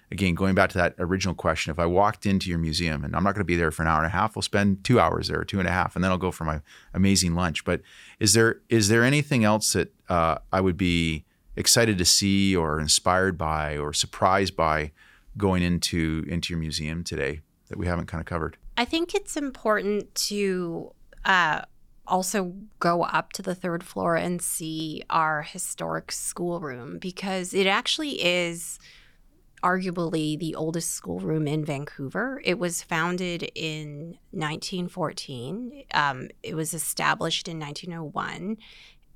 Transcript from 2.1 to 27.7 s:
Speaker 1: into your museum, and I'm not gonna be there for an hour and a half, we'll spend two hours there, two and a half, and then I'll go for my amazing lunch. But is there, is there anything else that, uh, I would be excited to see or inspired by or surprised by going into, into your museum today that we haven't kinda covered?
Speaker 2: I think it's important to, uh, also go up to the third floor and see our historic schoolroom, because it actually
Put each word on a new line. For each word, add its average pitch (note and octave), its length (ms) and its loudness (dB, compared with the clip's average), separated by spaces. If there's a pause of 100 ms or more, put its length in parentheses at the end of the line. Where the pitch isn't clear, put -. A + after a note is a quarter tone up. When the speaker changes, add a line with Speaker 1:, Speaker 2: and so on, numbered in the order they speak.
Speaker 1:
into G2 240 2
your F2 100 0
museum, D#2 460 0
and D#2+ 120 -4
I'm E2+ 80 2
not G2 100 2
gonna G2+ 100 -2
be E2+ 120 2
there E2 160 2
for E2+ 100 -4
an D#2+ 60 2
hour E2 100 4
and D#2 80 2
a E2 40 0
half, G2 240 0
we'll G2 80 -4
spend G2+ 420 2
two A#2+ 160 6
hours E2 280 2
there, D#2+ 160 -2
two G2+ 140 -2
and F2+ 100 2
a F2 40 2
half, F2+ 240 0
and F2 80 2
then F#2+ 80 2
I'll F#2 60 0
go F2+ 120 0
for E2 140 -8
my D#2 160 -2 (320)
amazing F#2 420 4
lunch. F2 300 0
But F2 160 0 (400)
is G#2+ 120 4
there, A2+ 360 6
is A2+ 200 4
there A#2 140 6
anything C#3 400 4
else G#2+ 300 4
that, F2+ 200 0 (160)
uh, E2 300 2 (140)
I F#2+ 80 4
would F#2 160 2
be E2 480 2 (320)
excited A2 420 4
to F2 60 2
see G2 500 4
or D#2 260 2
inspired F2+ 560 2
by D#2 400 -2
or D2 160 -4
surprised F#2+ 640 2
by D#2 380 2 (440)
going F#2 280 2
into, D#2+ 640 0
into E2 240 -4
your E2 80 -4
museum D#2 420 -6
today D2+ 380 -4 (280)
that - 80 -10
we F2+ 120 -4
haven't E2+ 180 -2
kinda D#2+ 160 -8
covered? D#2+ 340 -6 (200)
Speaker 2:
I A#3+ 80 2
think E4 320 -2
it's - 200 -4
important G#3 800 -2
to, F3+ 760 -4 (320)
uh, F3 380 4 (440)
also F#3 480 -2 (260)
go E3+ 240 2
up - 280 -2
to - 80 -10
the F#3 140 -4
third F3 280 -4
floor F#3 320 -2
and F3 280 0
see D#3+ 680 -6
our D#3 320 2
historic E3 720 -6
schoolroom, E3+ 840 -6
because F#3 560 -6
it F#3+ 120 4
actually B3 560 0